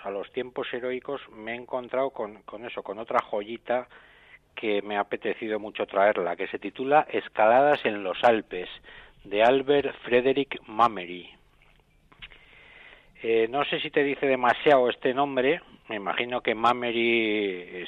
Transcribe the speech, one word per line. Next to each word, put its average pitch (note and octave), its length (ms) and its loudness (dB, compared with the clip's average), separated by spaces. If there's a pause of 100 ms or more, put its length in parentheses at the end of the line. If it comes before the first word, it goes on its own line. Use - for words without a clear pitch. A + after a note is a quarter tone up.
a G2+ 80 -8
los G2 220 -8
tiempos B2+ 400 -8
heroicos, B2+ 480 -8 (100)
me A2 220 -12
he - 20 -8
encontrado B2 560 -4
con, G#2+ 320 -10
con A2 240 -14
eso, G#2+ 160 -10
con G2+ 160 -10
otra A#2 220 -2
joyita A#2 680 -4 (640)
que G#2 300 -2
me G#2 140 -6
ha G2+ 60 0
apetecido G#2+ 580 -6
mucho G#2 260 -6
traerla, G2 480 2
que F#2 140 -6
se G#2 100 -8
titula C3+ 500 0
Escaladas B2 760 2
en G#2 180 -4
los F#2 220 -6
Alpes, G2+ 440 2 (540)
de G#2 220 2
Albert C3+ 580 2
Frederick C3 640 0
Mamery. G2 640 -2 (1900)
Eh, A2+ 260 4
no C#3 180 -2
sé - 120 -2
si D3+ 140 -8
te D3+ 100 2
dice C#3+ 240 0
demasiado B2+ 640 4
este B2+ 240 0
nombre, C#3 460 0 (280)
me A#2+ 60 -8
imagino A#2+ 460 -4
que A#2 160 -2
Mamery, A#2+ 420 2
eh, G#2 880 0